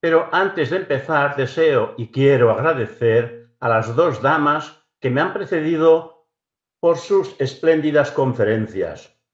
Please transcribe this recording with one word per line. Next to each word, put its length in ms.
Pero 260
antes 380
de 80
empezar, 580
deseo 600
y 140
quiero 400
agradecer 1000
a 100
las 260
dos 260
damas 640
que 100
me 100
han 140
precedido 920
por 180
sus 420
espléndidas 720
conferencias. 1080